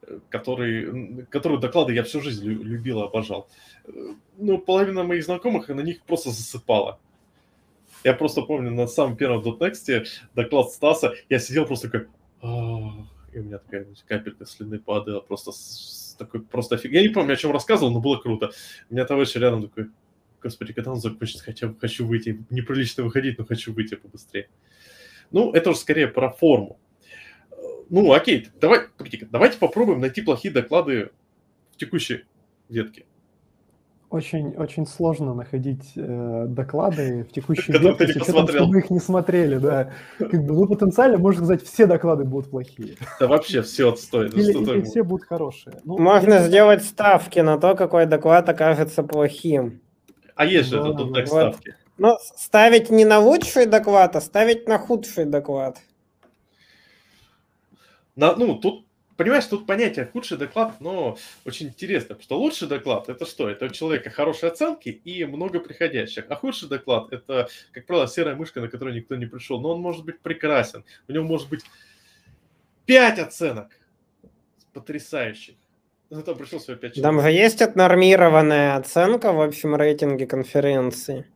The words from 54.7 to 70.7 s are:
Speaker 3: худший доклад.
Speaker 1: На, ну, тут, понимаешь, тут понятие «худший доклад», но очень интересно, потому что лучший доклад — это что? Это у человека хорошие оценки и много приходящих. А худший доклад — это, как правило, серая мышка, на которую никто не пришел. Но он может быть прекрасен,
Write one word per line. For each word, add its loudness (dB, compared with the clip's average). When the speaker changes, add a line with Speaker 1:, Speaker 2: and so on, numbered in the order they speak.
Speaker 3:
худший -4
доклад. -4
Speaker 1:
На, 4
ну, 0
тут, -4
понимаешь, 2
тут -8
понятие -2
«худший -10
доклад», -6
но -8
очень -12
интересно, -8
потому -20
что -6
лучший -4
доклад — -4
это -10
что? -6
Это -8
у -6
человека -6
хорошие -4
оценки -6
и -10
много -8
приходящих. -8
А -6
худший -10
доклад — -4
это, -6
как -20
правило, 0
серая -4
мышка, -12
на -8
которую -10
никто -10
не -8
пришел. -10
Но -6
он -6
может -10
быть -16
прекрасен, -2